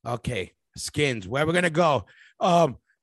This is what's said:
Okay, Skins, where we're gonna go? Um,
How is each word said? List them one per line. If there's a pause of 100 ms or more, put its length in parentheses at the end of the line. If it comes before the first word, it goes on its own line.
Okay, (220)
Skins,
where
we're
gonna
go? (320)
Um, (260)